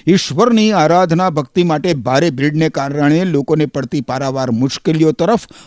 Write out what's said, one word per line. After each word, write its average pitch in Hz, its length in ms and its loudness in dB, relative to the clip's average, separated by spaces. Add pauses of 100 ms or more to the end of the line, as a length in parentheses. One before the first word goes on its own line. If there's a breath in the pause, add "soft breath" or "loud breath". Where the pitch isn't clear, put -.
ઈશ્વરની 214 640 2
આરાધના 175 580 2
ભક્તિ 151 320 -2
માટે 170 320 0
ભારે 139 360 0
ભીડને 151 380 0
કારણે 147 560 0
લોકોને 156 420 0
પડતી 135 340 -6
પારાવાર 131 500 -4
મુશ્કેલીઓ 156 640 0
તરફ 196 360 -2 (180 loud breath)